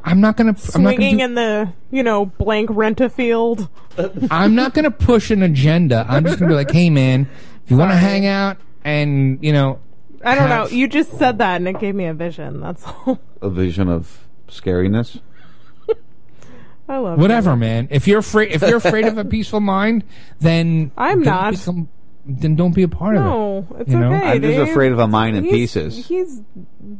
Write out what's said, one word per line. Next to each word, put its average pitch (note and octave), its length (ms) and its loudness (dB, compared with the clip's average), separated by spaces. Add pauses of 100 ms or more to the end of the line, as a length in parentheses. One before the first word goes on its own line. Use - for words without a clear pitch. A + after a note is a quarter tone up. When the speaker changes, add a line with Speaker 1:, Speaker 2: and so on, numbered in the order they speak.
Speaker 1:
I'm F3+ 160 4
not G#3+ 160 4
gonna, A3+ 140 4 (240)
I'm F3 80 4
not G3+ 80 6
gonna G#3 40 0
Speaker 2:
Swinging G#3+ 220 2
Speaker 1:
do C4 80 2
Speaker 2:
in A#3+ 100 -4
the, G#3+ 380 -2 (180)
you C4 120 0
know, G#3 220 2
blank G#3+ 460 -2
rent-a-field. A3+ 960 0 (640)
Speaker 1:
I'm G3 240 4
not B3 180 0
gonna D4+ 180 2
push - 380 2
an G#3 140 2
agenda. D3 640 4
I'm C#3 160 2
just E3+ 160 0
gonna E3+ 100 4
be D#3+ 60 4
like, C#3+ 160 0
"Hey, F3 180 4
man, C3+ 380 4 (380)
if - 60 -6
you B2 60 8
wanna F3+ 160 4
Speaker 2:
Sorry. F3 100 6
Speaker 1:
hang G2 240 2
out G3 300 0 (280)
and, C#3+ 580 2
you D3+ 80 2
know, C3+ 280 2 (440)
Speaker 2:
I B3+ 120 2
don't C4+ 120 4
Speaker 1:
have" A3+ 240 0
Speaker 2:
know. A#3+ 60 -2
You C4 100 4
just C#4+ 300 -2
said B3 220 2
that F#3+ 180 2
and F3 100 -2
it F#3+ 120 -4
gave G3+ 160 -4
me F#3 100 -2
a D#3+ 80 -4
vision. D#3 480 -8
That's E3+ 240 -10
all. - 340 -4 (120)
<laughs> - 100 -14
Speaker 3:
A G2 80 -4
vision F2+ 400 0
of E2+ 360 -4 (220)
scariness? F#2+ 720 -2 (1700)
Speaker 2:
I C4+ 80 -6
love F3 220 -2
Speaker 1:
Whatever, G3 320 4
Speaker 2:
you. B2 60 2
Speaker 1:
man. A2+ 340 0
If C#3+ 160 0
you're G#3 120 4
afraid, G#3+ 340 0
if D3 80 -2
you're A#3 160 4
afraid G#3+ 280 2
of A3 120 0
a G#3 80 -4
peaceful G#3+ 340 -2
mind, G3+ 440 0 (360)
then E3 580 2
Speaker 2:
I'm E4+ 260 2
Speaker 1:
don't A3 100 2
Speaker 2:
not. F#3+ 180 0
Speaker 1:
become, F3 380 -6 (360)
then D3+ 300 0
don't F3 180 2
be F#3+ 100 4
a E3+ 40 4
part G3 280 -2
Speaker 2:
No, G#3 540 -2
Speaker 1:
of - 20 -12
it. - 100 -12
Speaker 2:
it's C3+ 100 -4
Speaker 1:
You A#2+ 80 4
know? B2 140 2
Speaker 2:
okay, - 180 0
Speaker 3:
I'm C3 100 2
just D3+ 160 2
Speaker 2:
Dave. D3 120 2
Speaker 3:
afraid C3+ 240 4
of A#2 60 2
a A2+ 80 4
mind A2 280 2
in G2 80 0
Speaker 2:
He's, F4 80 -2
Speaker 3:
pieces. A#2+ 560 -2
Speaker 2:
he's E4+ 340 -4 (580)